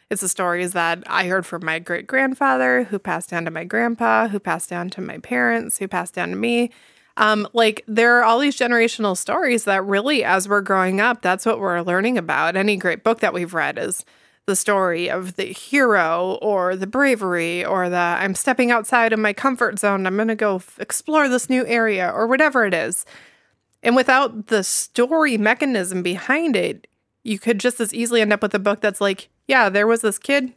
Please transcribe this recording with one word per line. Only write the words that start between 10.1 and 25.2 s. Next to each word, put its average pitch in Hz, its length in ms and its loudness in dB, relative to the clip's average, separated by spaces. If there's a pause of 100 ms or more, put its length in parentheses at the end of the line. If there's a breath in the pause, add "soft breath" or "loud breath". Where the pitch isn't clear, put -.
as 185 240 2
we're 202 140 2
growing 190 400 2
up, 233 200 0
that's 185 240 0
what 226 140 0
we're 175 220 -2
learning 190 360 0
about. 160 380 -2
Any 196 220 0
great 185 260 -2
book 226 160 2
that 214 140 0
we've 175 200 -6
read 151 240 -2
is - 280 -6 (420 soft breath)
the 196 80 -2
story 180 540 0
of 185 260 -6
the 196 100 -4
hero 190 960 0
or 190 340 0
the 190 120 -6
bravery 185 760 0
or 180 260 0
the, 180 60 -2
"I'm 175 400 0
stepping 247 360 2
outside 226 420 2
of 220 60 0
my 208 140 0
comfort 247 460 -2
zone, 196 280 0
I'm 190 100 0
gonna 220 180 0
go 208 200 0
f-, - 240 -12
explore 294 500 0
this 247 200 0
new 254 180 0
area," 214 460 0
or 220 140 0
whatever 269 380 2
it 190 80 0
is. 165 320 -2 (800 loud breath)
And 240 120 2
without 254 520 2
the 208 160 0
story 269 760 0